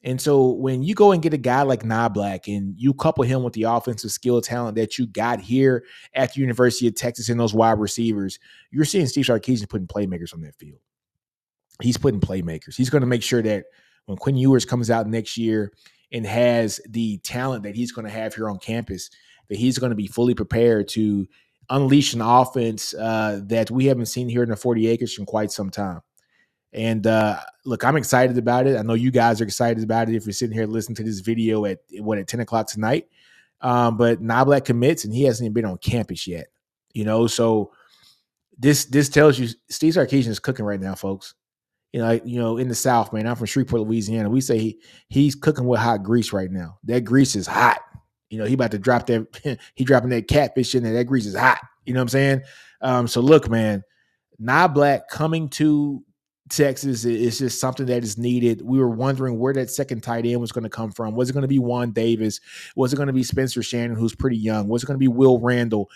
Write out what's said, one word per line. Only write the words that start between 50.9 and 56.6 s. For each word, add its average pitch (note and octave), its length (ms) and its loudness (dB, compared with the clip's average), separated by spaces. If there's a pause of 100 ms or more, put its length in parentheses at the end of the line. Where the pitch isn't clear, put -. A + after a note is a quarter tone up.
That A#2+ 100 2
grease A#2+ 220 0
is G2 100 -8
hot. B2 240 4 (240)
You B2+ 80 -6
know B2+ 80 0
what B2+ 40 0
I'm A#2+ 40 -4
saying? C3+ 340 2 (380)
Um, B2 260 0
so A#2+ 140 0
look, C#3 300 8
man, G#2+ 320 0 (580)
Niblack C#3+ 680 2
coming D#3+ 400 -4
to D3 520 0 (500)
Texas C3 540 0